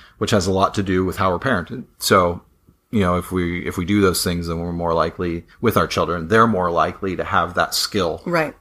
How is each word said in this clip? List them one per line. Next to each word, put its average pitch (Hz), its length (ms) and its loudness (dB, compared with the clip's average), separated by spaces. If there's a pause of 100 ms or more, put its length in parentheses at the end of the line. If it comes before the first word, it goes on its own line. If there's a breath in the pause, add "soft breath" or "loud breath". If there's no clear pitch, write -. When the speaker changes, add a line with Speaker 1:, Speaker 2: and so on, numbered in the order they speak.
(180 loud breath)
Speaker 1:
which 107 120 -2
has 95 160 2
a 98 60 0
lot 95 220 2
to 107 80 0
do 92 220 0
with 90 120 -4
how 95 160 0
we're 87 60 -2
parented. 120 460 -4 (140)
So, 87 440 2 (480)
you 113 100 0
know, 90 180 2
if 85 140 -6
we, 87 340 -2
if 85 100 -6
we 92 80 -2
do 101 160 4
those 92 240 4
things, 87 240 -2
then 85 120 -4
we're 87 120 -6
more 85 220 -2
likely 85 500 -2 (160 soft breath)
with 117 160 2
our 87 100 2
children, 82 420 -2
they're 113 180 6
more 90 240 0
likely 85 460 -2
to 82 80 -4
have 90 300 -2
that 85 200 0
skill. 87 500 -2
Speaker 2:
Right. 165 360 -2